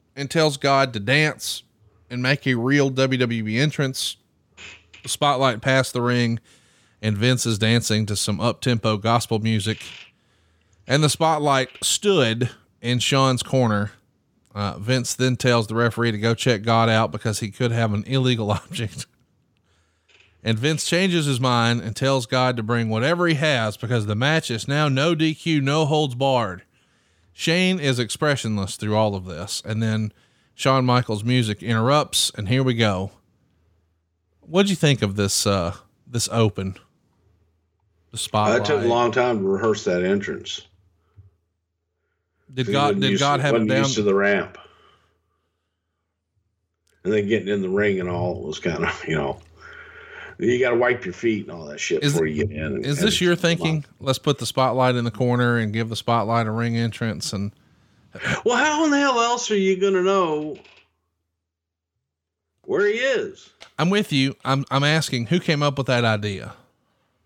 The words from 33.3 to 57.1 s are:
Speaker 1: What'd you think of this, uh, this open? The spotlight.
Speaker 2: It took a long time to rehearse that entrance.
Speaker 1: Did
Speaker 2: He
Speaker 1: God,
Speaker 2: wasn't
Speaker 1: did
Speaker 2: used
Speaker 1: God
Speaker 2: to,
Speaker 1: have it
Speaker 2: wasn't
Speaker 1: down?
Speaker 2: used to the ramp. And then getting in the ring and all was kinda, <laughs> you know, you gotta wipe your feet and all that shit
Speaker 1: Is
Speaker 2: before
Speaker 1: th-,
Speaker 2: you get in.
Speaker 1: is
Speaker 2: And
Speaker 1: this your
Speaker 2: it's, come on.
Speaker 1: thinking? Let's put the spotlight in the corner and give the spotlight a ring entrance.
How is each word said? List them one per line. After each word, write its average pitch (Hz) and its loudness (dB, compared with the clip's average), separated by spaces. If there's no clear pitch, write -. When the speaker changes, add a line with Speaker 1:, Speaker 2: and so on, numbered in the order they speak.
Speaker 1:
What'd 190 0
you 190 2
think 143 2
of 98 -2
this, 101 0
uh, 95 0
this 120 -4
open? 98 0
The 110 -12
spotlight. 110 0
Speaker 2:
It 107 -4
took 107 0
a 117 2
long 120 2
time 123 0
to 95 -4
rehearse 101 0
that 90 0
entrance. 98 -4
Speaker 1:
Did 127 -2
Speaker 2:
He 101 -2
Speaker 1:
God, 139 2
Speaker 2:
wasn't 135 0
Speaker 1:
did 135 2
Speaker 2:
used - 2
Speaker 1:
God 139 2
Speaker 2:
to, 131 0
Speaker 1:
have 143 2
it - 4
Speaker 2:
wasn't 110 2
Speaker 1:
down? 135 2
Speaker 2:
used 135 0
to 110 0
the 101 4
ramp. 101 0
And 98 -2
then 101 2
getting 101 0
in 101 0
the 92 -4
ring 101 0
and 90 -4
all 87 -4
was 76 -10
kinda, 82 -2
<laughs> - -10
you 80 -2
know, 71 -4
you 123 2
gotta 123 2
wipe 123 0
your 90 -8
feet 110 -2
and 78 -14
all 80 -14
that 73 -14
shit 80 -2
Speaker 1:
Is - 2
Speaker 2:
before 80 2
Speaker 1:
th-, 78 -4
Speaker 2:
you 73 -2
get - -8
in. - -6
Speaker 1:
is 143 -4
Speaker 2:
And 185 2
Speaker 1:
this - 0
your 175 4
Speaker 2:
it's, 170 -2
come 170 2
on. 165 0
Speaker 1:
thinking? 160 -2
Let's 135 -2
put 143 0
the 117 -8
spotlight 127 2
in 120 0
the 120 -2
corner 123 2
and 113 0
give 113 -2
the 113 -6
spotlight 117 0
a 110 -2
ring 117 -2
entrance. 113 -4